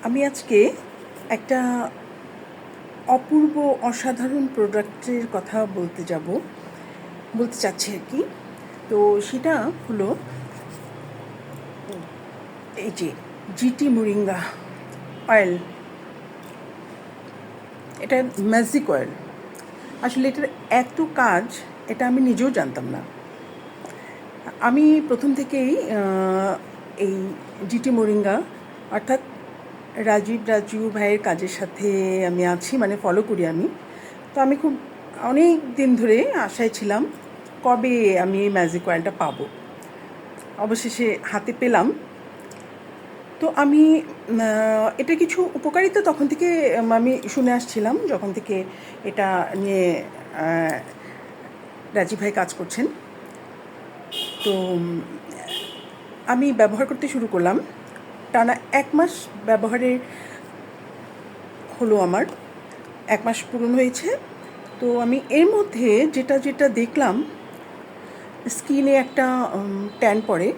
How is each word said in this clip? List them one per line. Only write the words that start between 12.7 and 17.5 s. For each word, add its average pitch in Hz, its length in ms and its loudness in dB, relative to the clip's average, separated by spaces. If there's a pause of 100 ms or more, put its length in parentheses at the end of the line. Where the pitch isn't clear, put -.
এই 196 220 -6
যে 165 120 -4 (480)
জিটি 254 320 2
মোরিঙ্গা 208 500 2 (880)
অয়েল। 196 300 6 (2500)